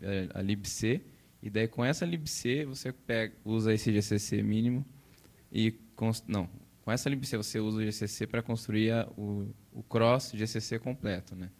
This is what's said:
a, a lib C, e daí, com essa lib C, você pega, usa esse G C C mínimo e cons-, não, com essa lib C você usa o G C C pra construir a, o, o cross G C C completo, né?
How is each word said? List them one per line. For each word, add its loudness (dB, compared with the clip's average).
a, -4
a -2
lib 0
C, 0
e -8
daí, 2
com -2
essa 0
lib -2
C, -2
você -6
pega, -2
usa 4
esse 4
G 6
C 2
C 0
mínimo 2
e 4
cons-, 0
não, 0
com -2
essa 0
lib -2
C -2
você -2
usa 0
o 0
G 0
C -4
C -6
pra -2
construir 2
a, 2
o, -4
o -12
cross 2
G -2
C -4
C -4
completo, -4
né? -10